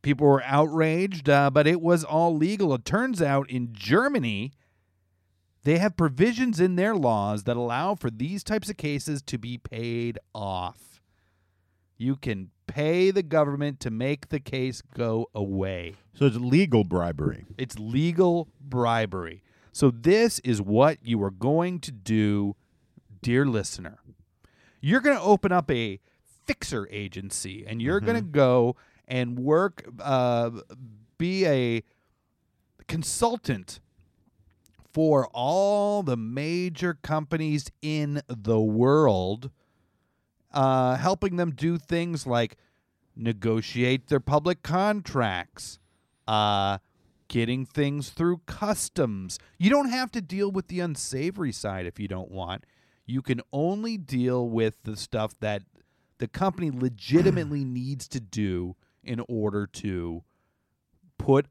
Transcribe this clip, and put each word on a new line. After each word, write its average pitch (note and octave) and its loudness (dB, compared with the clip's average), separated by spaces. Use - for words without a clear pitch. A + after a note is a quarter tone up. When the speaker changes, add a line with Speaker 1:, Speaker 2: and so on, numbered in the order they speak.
Speaker 1:
People C#3+ 2
were C#3 6
outraged, D#3 0
uh, C#3+ 6
but D3 6
it E3+ 4
was E3 4
all E3 2
legal. F3 2
It A#2 -4
turns G3+ 0
out C#3 0
in B2 -4
Germany, B2+ 0
they D#3 4
have G3 0
provisions G3+ 2
in F3+ 4
their G#3 2
laws G#2+ 0
that A#2+ 0
allow B2 -2
for B2+ -4
these C#3+ -6
types G#3+ -4
of F3 -8
cases D3 -4
to - -8
be A#2+ -8
paid A#2 -6
off. F#2+ -8
You C3 -2
can G2 -6
pay E3+ 2
the F#3+ 0
government D3 0
to B2 -6
make C3 -4
the D3+ -4
case C3 -6
go A#2 -4
away. F#2+ -4
Speaker 2:
So C#3+ 2
it's A2+ 4
legal B2 4
bribery. E2 -2
Speaker 1:
It's B2+ -8
legal E3 2
bribery. A2+ -2
So C#3 6
this F3+ 2
is A2+ 0
what A#2+ 4
you A#2 0
are G2 0
going D#3 -2
to D#3+ -12
do, G#2 0
dear B2+ 2
listener. G2+ -4
You're G3 4
gonna C4+ 2
open G3 4
up F3 2
a A2+ -2
fixer A2+ -4
agency, G2 -10
and A2+ -8
you're D#3 0
Speaker 2:
Mm-hmm. G#3 -2
Speaker 1:
gonna A#3 2
go B2+ 4
and B2 -4
work, D#3 0
uh, B2 2
be F#3 0
a B2 2
consultant D#3+ -4
for D3+ 4
all G3+ 0
the C3+ 0
major D#3 -4
companies D3+ -2
in D3 -2
the A2+ 0
world, A2+ 2
uh, C3 2
helping F#3 0
them F3 0
do D#3+ 0
things E3+ -4
like A#2+ 0
negotiate A2+ 0
their C#3 2
public D3+ 0
contracts, D#3 -2
uh, G2+ 2
getting B2 -2
things C#3+ -4
through E3+ 0
customs. A#2+ -4
You F3+ 6
don't C4+ 6
have B3+ -2
to A#3 -4
deal F#3+ -2
with F#3+ -4
the F3+ -4
unsavory D#3+ -4
side F#2+ -6
if F2 -10
you G2+ -6
don't F#2 -8
want. F#2+ -8
You B2+ -4
can B2 -2
only G3+ -2
deal B2 -2
with A2+ 0
the G#2+ -8
stuff G#2+ -6
that G#2 -4
the A#2 -6
company F3 -2
legitimately C#3 0
<clears throat> - -4
needs B2+ -8
to C3 -6
do F#2 -4
in A#2+ -8
order G#2 -2
to F2 -6
put C3+ 2